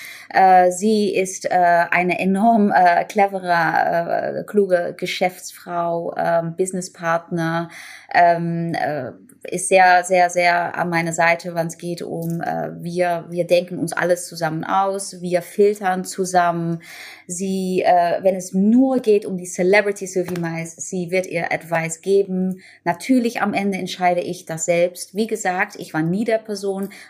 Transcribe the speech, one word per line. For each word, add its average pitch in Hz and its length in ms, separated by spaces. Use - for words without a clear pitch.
Äh, 185 380
sie 208 420
ist, 185 320
äh, - 60
eine 175 680
enorm, 202 560
äh, 175 300
clevere, 170 1400
äh, - 60
kluge 185 520
Geschäftsfrau, 175 1200
ähm, 170 400
Businesspartner, 170 1120
ähm, 170 600
äh, 135 380
ist 175 200
sehr, 180 340
sehr, 180 260
sehr 175 480
an 175 120
meiner 165 240
Seite, 170 420
wenn's 165 220
geht 170 240
um, 165 400
äh, 160 300
wir, 175 460
wir 170 160
denken 180 320
uns 165 160
alles 175 340
zusammen 165 380
aus, 196 560
wir 175 200
filtern 202 600
zusammen. 170 760
Sie, 185 580
äh, 175 380
wenn 190 120
es 180 180
nur 247 460
geht 214 260
um 190 120
die 175 80
Celebrity 202 600
Sylvie 180 320
Mais, 165 360
sie 175 360
wird 185 160
ihr - 260
Advice 165 480
geben. 185 600
Natürlich 233 580
am 202 120
Ende 196 240
entscheide 180 440
ich - 240
das 160 200
selbst. 175 500
Wie 214 120
gesagt, 202 500
ich - 160
war 156 80
nie 185 240
der 220 140
Person 196 500